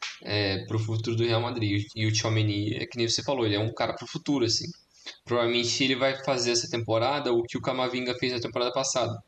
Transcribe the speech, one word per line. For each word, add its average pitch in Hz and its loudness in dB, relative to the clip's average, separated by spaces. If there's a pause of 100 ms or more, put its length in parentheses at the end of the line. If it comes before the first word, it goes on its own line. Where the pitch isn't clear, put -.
(220)
é, 101 0
pro 110 0
futuro 113 -2
do 113 2
Real 113 2
Madrid. 107 0
E 110 0
o 107 2
Tchouaméni, 107 2
é 127 -4
que - -10
nem 117 2
você - 0
falou, 131 0
ele 104 2
é 101 2
um 113 0
cara 113 -2
pro 123 -10
futuro, 143 0
assim. 110 0 (580)
Provavelmente 120 2
ele 131 4
vai 131 0
fazer 120 2
essa 117 0
temporada 120 0
o 117 4
que 120 -6
o 123 -4
Camavinga 127 -2
fez 127 -2
na 120 -2
temporada 120 -2
passada. 113 0 (120)